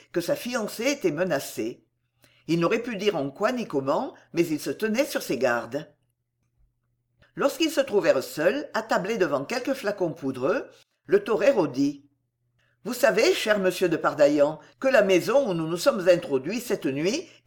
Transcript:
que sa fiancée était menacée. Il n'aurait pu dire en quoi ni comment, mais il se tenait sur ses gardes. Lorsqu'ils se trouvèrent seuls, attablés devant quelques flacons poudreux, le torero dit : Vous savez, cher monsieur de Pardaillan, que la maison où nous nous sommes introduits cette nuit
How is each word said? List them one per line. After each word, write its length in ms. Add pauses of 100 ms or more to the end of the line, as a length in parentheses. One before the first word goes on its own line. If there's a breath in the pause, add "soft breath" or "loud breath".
(120)
que 80
sa 160
fiancée 560
était 200
menacée. 760 (640 soft breath)
Il 120
n'aurait 240
pu 140
dire 180
en 140
quoi 240
ni 120
comment, 480 (200 loud breath)
mais 120
il 140
se 120
tenait 340
sur 160
ses 160
gardes. 500 (1500 soft breath)
Lorsqu'ils 360
se 80
trouvèrent 440
seuls, 500
attablés 440
devant 280
quelques 280
flacons 380
poudreux, 560 (380 loud breath)
le 180
torero 440
dit : 420 (760)
Vous 120
savez, 400
cher 240
monsieur 300
de 80
Pardaillan, 600 (200 loud breath)
que 80
la 160
maison 440
où 60
nous 140
nous 100
sommes 320
introduits 500
cette 280
nuit 420 (180 loud breath)